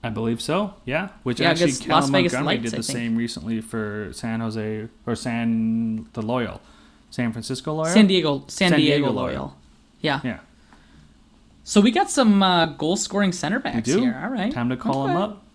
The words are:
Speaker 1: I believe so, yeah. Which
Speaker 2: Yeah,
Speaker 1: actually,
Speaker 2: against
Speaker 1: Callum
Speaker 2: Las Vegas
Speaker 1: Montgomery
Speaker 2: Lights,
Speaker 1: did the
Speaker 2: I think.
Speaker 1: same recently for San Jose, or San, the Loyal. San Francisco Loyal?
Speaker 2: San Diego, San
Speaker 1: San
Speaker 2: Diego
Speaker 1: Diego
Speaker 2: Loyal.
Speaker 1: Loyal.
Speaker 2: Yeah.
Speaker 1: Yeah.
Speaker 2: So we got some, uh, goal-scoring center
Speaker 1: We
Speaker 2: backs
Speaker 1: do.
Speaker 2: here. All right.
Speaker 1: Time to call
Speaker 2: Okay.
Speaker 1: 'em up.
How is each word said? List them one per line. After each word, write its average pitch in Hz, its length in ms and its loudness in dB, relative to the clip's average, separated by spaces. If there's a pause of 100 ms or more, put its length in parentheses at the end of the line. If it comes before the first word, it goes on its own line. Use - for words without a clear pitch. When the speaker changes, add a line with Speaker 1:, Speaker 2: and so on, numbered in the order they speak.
Speaker 1:
I 117 80 -4
believe 113 320 -2
so, 190 320 -2 (100)
yeah. 165 260 -4 (120)
Which 123 180 -2
Speaker 2:
Yeah, 165 100 2
Speaker 1:
actually, 165 160 2
Speaker 2:
against 131 180 -2
Speaker 1:
Callum 151 160 4
Speaker 2:
Las 135 100 0
Vegas 175 220 4
Speaker 1:
Montgomery 143 240 0
Speaker 2:
Lights, 226 80 -6
Speaker 1:
did 113 80 -4
the - 60 -4
Speaker 2:
I 117 40 -6
think. 131 160 -4
Speaker 1:
same 117 180 -2
recently 113 440 -4
for 107 520 -6
San 113 280 -6
Jose, 107 480 -6 (180)
or 120 80 0
San, 113 1000 -2
the 117 80 -6
Loyal. 117 380 -4 (500)
San 120 220 -2
Francisco 127 420 -6
Loyal? 160 180 -2
Speaker 2:
San 214 140 10
Diego, 156 420 2
San 185 220 2
Speaker 1:
San 156 80 6
Speaker 2:
Diego 151 180 4 (100)
Speaker 1:
Diego 127 60 0
Speaker 2:
Loyal. 127 220 -2
Speaker 1:
Loyal. 135 220 -8 (440)
Speaker 2:
Yeah. 139 240 -2
Speaker 1:
Yeah. 110 140 -4 (1300)
Speaker 2:
So - 160 4
we 214 100 6
got 392 200 2
some, 214 320 4
uh, 175 240 4
goal-scoring 180 680 -2
center 180 260 -4
Speaker 1:
We 262 40 -6
Speaker 2:
backs 117 260 -4
Speaker 1:
do. 170 120 4
Speaker 2:
here. 240 220 0
All 160 80 -6
right. 226 220 -2
Speaker 1:
Time 120 160 -2
to 127 80 -2
call 135 280 -2
Speaker 2:
Okay. 139 80 0
Speaker 1:
'em 175 40 2
up. 208 280 -4 (100)